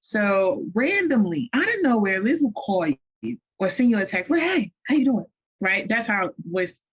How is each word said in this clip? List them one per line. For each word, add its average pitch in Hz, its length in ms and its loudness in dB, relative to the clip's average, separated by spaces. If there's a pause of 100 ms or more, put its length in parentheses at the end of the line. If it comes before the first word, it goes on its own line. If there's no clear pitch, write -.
So 196 640 0 (100)
randomly, 247 760 0
out 311 160 0
of 440 140 -2
nowhere, 208 380 2
Liz 269 220 0
will 254 100 0
call 185 340 -2 (360)
you 117 160 -8 (200)
or 190 100 0
send 240 220 2
you 220 80 4
a 190 80 0
text, 185 240 -4
Well, 330 100 2
hey, 330 320 0 (140)
how 254 80 0
you 294 100 4
doing? 247 220 0 (340)
Right? 190 280 -2
That's 226 180 0
how 196 240 -2 (140)
voice, 180 380 -4 (100)